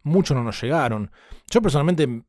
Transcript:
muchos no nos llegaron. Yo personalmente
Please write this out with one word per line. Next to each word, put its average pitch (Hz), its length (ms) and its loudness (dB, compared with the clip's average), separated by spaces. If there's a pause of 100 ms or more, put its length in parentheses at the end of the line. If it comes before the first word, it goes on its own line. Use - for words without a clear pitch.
muchos 156 320 2
no 120 80 -2
nos 113 180 -6
llegaron. 117 480 -2 (400)
Yo 233 100 4
personalmente 151 680 0